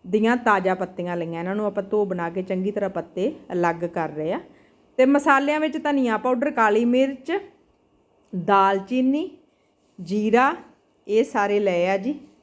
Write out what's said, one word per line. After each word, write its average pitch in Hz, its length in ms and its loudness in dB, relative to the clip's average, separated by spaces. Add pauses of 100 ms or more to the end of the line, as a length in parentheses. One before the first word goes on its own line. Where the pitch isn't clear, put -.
ਦੀਆਂ 214 320 2
ਤਾਜ਼ਾ 196 380 2
ਪੱਤੀਆਂ 175 420 -6
ਲਈਆਂ। 165 240 -6
ਇਹਨਾਂ 185 160 -4
ਨੂੰ 214 100 -2
ਆਪਾਂ 202 160 -4
ਧੋ 208 220 -2
ਬਣਾ 175 260 -4
ਕੇ 185 120 -6
ਚੰਗੀ 185 280 -4
ਤਰ੍ਹਾਂ 202 200 -4
ਪੱਤੇ 190 420 -6 (200)
ਅਲੱਗ 170 320 -2
ਕਰ 170 260 -6
ਰਹੇ 156 220 -6
ਆ। 311 80 -6 (580)
ਤੇ 262 80 6
ਮਸਾਲਿਆਂ 285 540 4
ਵਿੱਚ 311 180 -2
ਧਨੀਆ 269 380 0
ਪਾਊਡਰ, 254 340 0
ਕਾਲੀ 220 340 2
ਮਿਰਚ, 269 480 0 (1000)
ਦਾਲਚੀਨੀ, 196 1000 2 (680)
ਜੀਰਾ, 220 560 2 (520)
ਇਹ 220 180 2
ਸਾਰੇ 208 360 0
ਲਏ 180 280 2
ਆ 196 80 2
ਜੀ। 247 220 -4 (240)